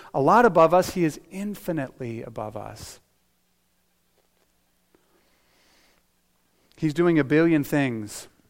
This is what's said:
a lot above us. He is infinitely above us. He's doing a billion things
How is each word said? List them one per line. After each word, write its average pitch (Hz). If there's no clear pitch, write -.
a 143
lot 196
above 160
us. 180
He 180
is 156
infinitely 156
above 110
us. 110
He's 156
doing 170
a 143
billion 156
things 120